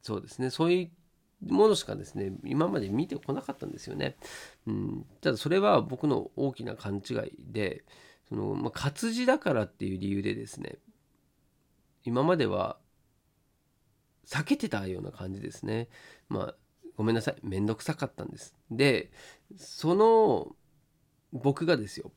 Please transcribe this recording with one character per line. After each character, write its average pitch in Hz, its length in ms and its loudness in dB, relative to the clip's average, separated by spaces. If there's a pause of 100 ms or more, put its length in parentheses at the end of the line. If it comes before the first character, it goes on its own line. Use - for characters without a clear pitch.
そ 107 160 -4
う - 40 -4
で - 80 -18
す - 100 -14
ね、 127 100 0
そ 160 180 2
う 175 40 4
い 180 120 4
う 170 80 -10 (600)
も 214 140 8
の 107 80 6
し - 80 -2
か 101 140 -6
で 95 80 -10
す - 100 -16
ね、 98 160 -4 (140)
今 156 240 2
ま 185 100 0
で 101 80 -2
見 127 220 0
て - 80 -6
こ - 160 -4
な 262 80 -2
か 262 100 -10
っ - 60 -8
た - 80 -10
ん - 60 -6
で - 80 -12
す - 80 -14
よ - 100 -6
ね。 139 180 -2 (500)
う 113 60 -4
ん、 101 340 -4 (140)
た 151 120 2
だ 113 60 -2
そ 147 120 -4
れ 185 100 4
は 202 220 6
僕 151 260 -4
の 120 300 0
大 135 160 0
き 120 100 -10
な 98 120 -6
勘 101 220 -6
違 113 180 -6
い 107 220 -4
で、 107 460 -4 (460)
そ 113 60 -6
の、 101 200 -2
ま 117 140 -2
あ、 - 20 -8
活 147 400 -2
字 247 140 0
だ 254 140 6
か 180 120 0
ら 113 120 2
っ 98 40 -2
て - 180 -8
い 95 100 -2
う - 20 -6
理 98 120 -4
由 98 120 0
で 101 140 -2
で 110 120 -10
す - 140 -12
ね、 - 160 -10 (1300)
今 123 200 2
ま 175 120 6
で 135 120 2
は 95 320 -2 (1500)
避 147 180 -4
け 294 140 2
て 220 120 -4
た 98 180 -4
よ 92 140 -6
う - 20 -8
な 95 80 -8
感 95 240 -8
じ 98 60 -10
で - 100 -8
す - 160 -8
ね。 113 200 -2 (420)
ま 104 120 -2
あ、 - 140 -6 (400)
ご 110 80 -2
め 113 100 2
ん - 20 4
な 113 60 0
さ - 100 -2
い、 - 120 -8
め 95 160 -4
ん 104 80 2
ど 110 80 0
く - 80 -16
さ 156 100 -2
か - 140 -4
っ - 60 -12
た - 120 -10
ん - 60 -10
で - 80 -16
す。 - 160 -20 (160)
で、 123 400 2 (440)
そ - 380 -2
の 214 640 6 (760)
僕 139 360 0
が 165 100 6
で 107 100 -4
す - 100 -12
よ - 200 -12